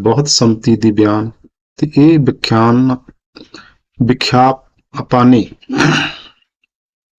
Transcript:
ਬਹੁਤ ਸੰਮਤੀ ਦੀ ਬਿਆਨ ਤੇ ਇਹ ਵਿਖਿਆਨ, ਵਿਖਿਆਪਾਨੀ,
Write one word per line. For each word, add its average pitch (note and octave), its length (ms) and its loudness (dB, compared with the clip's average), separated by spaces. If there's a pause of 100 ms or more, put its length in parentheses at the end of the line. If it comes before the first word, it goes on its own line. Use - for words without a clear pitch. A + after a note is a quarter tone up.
ਬਹੁਤ A#2 260 0
ਸੰਮਤੀ A2+ 480 0
ਦੀ A2 160 0
ਬਿਆਨ G#2+ 380 -2 (460)
ਤੇ D3 220 -4
ਇਹ D#3 200 4
ਵਿਖਿਆਨ, A#2+ 800 0 (1080)
ਵਿਖਿਆਪਾਨੀ, B2+ 1400 0 (1700)